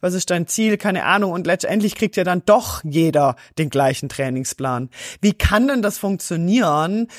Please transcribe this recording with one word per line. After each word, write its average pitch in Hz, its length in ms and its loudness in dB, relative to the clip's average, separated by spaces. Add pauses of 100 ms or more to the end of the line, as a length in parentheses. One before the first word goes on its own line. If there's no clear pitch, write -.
was 180 100 0
ist 185 160 -4
dein 170 180 -2
Ziel? 220 300 0
Keine 196 300 -2
Ahnung. 196 260 2
Und 170 140 -4
letztendlich 190 480 0
kriegt - 200 -2
ja 185 100 0
dann 180 200 -2
doch - 400 2
jeder 151 520 2 (200)
den 156 140 -2
gleichen 135 400 0
Trainingsplan. 131 800 -4 (320)
Wie 202 100 4
kann 226 340 2
denn 277 140 0
das 202 160 -2
funktionieren, 185 1120 0 (100)